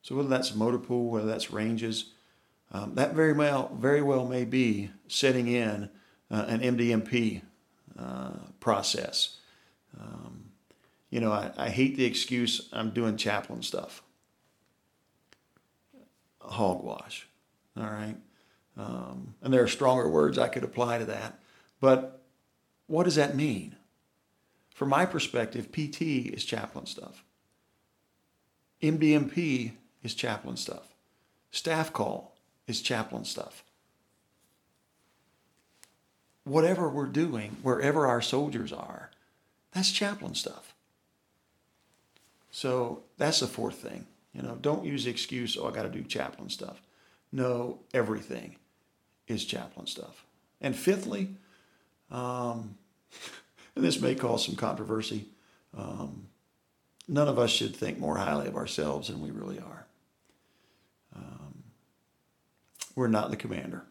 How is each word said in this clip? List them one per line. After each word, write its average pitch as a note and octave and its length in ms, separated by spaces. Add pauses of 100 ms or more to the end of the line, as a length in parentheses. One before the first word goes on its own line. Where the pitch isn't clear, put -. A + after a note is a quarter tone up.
So C3 120
whether C#3 140
that's B2+ 240
motor A#2 240
pool, B2 320
whether A2 180
that's - 220
ranges, A2+ 640 (600)
um, G2+ 220
that D3 180
very D#3 180
well, D3 480
very C#3+ 220
well C3 240
may B2 180
be A2+ 480 (160)
setting B2+ 400
in, A2 420 (400)
uh, G#2+ 180
an A#2 140
M B2 140
D A#2 160
M A2 120
P, A2 380 (560)
uh, B1+ 340 (280)
process. - 800 (600)
Um, - 480 (640)
you A#2+ 120
know, A2 100
I, - 240
I A#2+ 140
hate C3+ 260
the C3 80
excuse, A#2+ 680
"I'm A2+ 160
doing A2 260
chaplain G#2 460
stuff." - 420 (2500)
Hogwash, - 840 (500)
all A2 80
right? G#2+ 320 (580)
Um, B2 680
and C3 120
there B2 100
are A2 60
stronger B2+ 400
words D3+ 280
I A#2 120
could - 160
apply A#2+ 320
to A2+ 80
that, G#2+ 340 (400)
but C3 420 (680)
what E3 160
does E3+ 120
that C#3+ 200
mean? C3+ 420 (1000)
From C#3 140
my D#3 160
perspective, A#2+ 680
P D3+ 160
T D3 360
is - 200
chaplain - 440
stuff. - 360 (1600)
M D#3 160
D D3+ 160
M C#3+ 160
P B2+ 440 (280)
is A2+ 140
chaplain G#2 420
stuff. - 360 (580)
Staff D#3+ 420
call - 420 (320)
is A2+ 140
chaplain A2 420
stuff. - 400 (2750)
Whatever D#3+ 460
we're C#3 160
doing, B2+ 560
wherever C#3 440
our A#2+ 160
soldiers C3+ 520
are, - 380 (600)
that's F#3+ 200
chaplain G#3 440
stuff. - 380 (1800)
So B2+ 520 (140)
that's D3 220
the C3+ 80
fourth - 280
thing. - 320 (260)
You - 80
know, A#2+ 180
don't D3+ 240
use C#3+ 220
the B2 60
excuse, - 440
"Oh, - 120
I - 40
gotta - 180
do - 140
chaplain - 460
stuff." - 320 (500)
No, B2 480 (140)
everything G#2+ 640 (720)
is G#2+ 180
chaplain - 420
stuff. - 380 (340)
And C3+ 160
fifthly, F#3+ 600 (760)
um, A#2+ 680 (480)
<laughs> - 500
and C#4 100
this - 160
may B2+ 140
cause A2+ 300
some - 100
controversy, G#2+ 720 (500)
um, - 500 (800)
none C#3+ 200
of B2 120
us A#2 120
should - 240
think - 240
more D2+ 180
highly D2+ 300
of - 80
ourselves - 520
than - 140
we D2 100
really - 280
are. - 260 (1300)
Um, - 480 (1300)
we're B2+ 120
not G#2+ 220
the G#2+ 80
commander. - 540